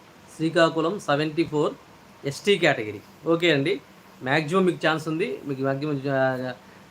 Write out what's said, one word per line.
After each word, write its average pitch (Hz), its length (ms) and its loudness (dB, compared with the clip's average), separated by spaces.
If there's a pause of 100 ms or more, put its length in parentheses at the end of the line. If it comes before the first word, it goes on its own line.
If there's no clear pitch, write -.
(360)
శ్రీకాకుళం 165 640 2
సెవెంటీ 151 460 0
ఫోర్ 151 300 0 (500)
ఎస్టీ 175 340 2
కేటగిరీ. 107 420 0 (260)
ఓకే 165 260 4
అండి, 147 280 0 (420)
మ్యాక్సిమం 160 420 2
మీకు 165 220 0
ఛాన్స్ 156 220 0
ఉంది, 175 360 -4
మీకు 135 180 -6
మ్యాక్సిమం 139 400 -2
జా-, 131 500 -2 (380)